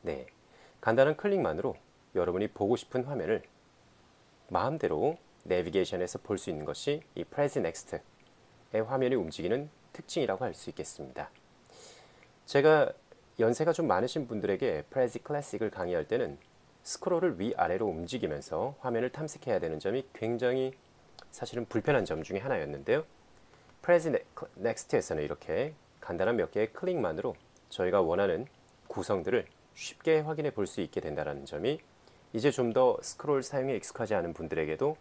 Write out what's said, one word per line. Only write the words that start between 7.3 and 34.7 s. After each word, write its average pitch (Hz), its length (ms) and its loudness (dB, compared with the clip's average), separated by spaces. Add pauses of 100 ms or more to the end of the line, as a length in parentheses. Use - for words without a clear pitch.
Next의 - 420 -4 (840)
화면이 131 280 2
움직이는 101 540 -2 (220)
특징이라고 120 540 -2
할 98 80 -4
수 - 160 -12
있겠습니다. - 600 -10 (1160)
제가 147 480 6 (460)
연세가 123 340 4
좀 160 140 0
많으신 120 400 0
분들에게 98 640 0
Prezi 123 360 0
Classic을 107 440 -4
강의할 87 380 -2
때는 107 300 -2 (460)
스크롤을 170 560 0
위아래로 95 460 0
움직이면서 85 920 -2
화면을 123 320 -2
탐색해야 135 480 -2
되는 80 200 -2
점이 123 340 -2
굉장히 123 600 0 (580)
사실은 117 340 -6
불편한 113 400 2
점 80 180 -4
중에 95 160 -4
하나였는데요. 98 640 0 (760)
Prezi 165 280 4
Ne-, - 140 0 (340)
Next에서는 95 680 0
이렇게 80 500 -4 (260)
간단한 92 360 0
몇 87 160 0
개의 110 220 0
클릭만으로 123 640 -2 (340)
저희가 92 320 4
원하는 92 460 2 (400)
구성들을 95 580 0 (280)
쉽게 - 460 0
확인해 151 320 -2
볼 101 160 0
수 - 140 -4
있게 82 180 -2
된다는 73 460 -4
점이 104 340 -2 (540)
이제 117 180 2
좀 120 220 0
더 127 280 6
스크롤 139 420 -2
사용에 131 320 -2
익숙하지 107 400 -2
않은 85 180 0
분들에게도 80 680 -2